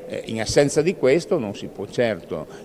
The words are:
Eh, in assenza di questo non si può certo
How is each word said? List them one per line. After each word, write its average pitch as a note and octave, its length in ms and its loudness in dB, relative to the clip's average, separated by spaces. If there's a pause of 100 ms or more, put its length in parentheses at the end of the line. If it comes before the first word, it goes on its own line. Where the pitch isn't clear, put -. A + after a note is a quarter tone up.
Eh, - 220 -6
in A2+ 120 -4
assenza C#3+ 400 4
di E3 160 2
questo E3 420 4
non G#2 160 -4
si - 120 -10
può G2 200 -10
certo F#2+ 600 -2 (180)